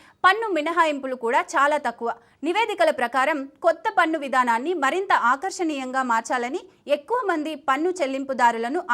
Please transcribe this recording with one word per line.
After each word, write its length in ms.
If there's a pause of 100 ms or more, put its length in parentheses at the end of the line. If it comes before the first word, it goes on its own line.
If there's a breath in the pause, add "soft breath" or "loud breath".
(240 soft breath)
పన్ను 220 (100)
మినహాయింపులు 680
కూడా 160 (140)
చాలా 220
తక్కువ. 360 (340 soft breath)
నివేదికల 440 (100)
ప్రకారం 480 (160)
కొత్త 340
పన్ను 260
విధానాన్ని 480 (120)
మరింత 280 (200)
ఆకర్షణీయంగా 680
మార్చాలని, 580 (360 soft breath)
ఎక్కువ 240 (100)
మంది 220 (160)
పన్ను 220 (100)
చెల్లింపుదారులను 840 (120)